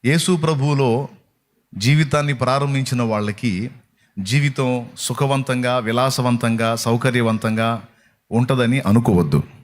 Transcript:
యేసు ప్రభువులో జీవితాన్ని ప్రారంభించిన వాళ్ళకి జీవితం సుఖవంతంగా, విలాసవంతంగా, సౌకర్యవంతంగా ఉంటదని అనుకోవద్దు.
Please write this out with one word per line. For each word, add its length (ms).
యేసు 280
ప్రభువులో 720
జీవితాన్ని 580
ప్రారంభించిన 680
వాళ్ళకి 720
జీవితం 800
సుఖవంతంగా, 800
విలాసవంతంగా, 960
సౌకర్యవంతంగా 1080
ఉంటదని 480
అనుకోవద్దు. 640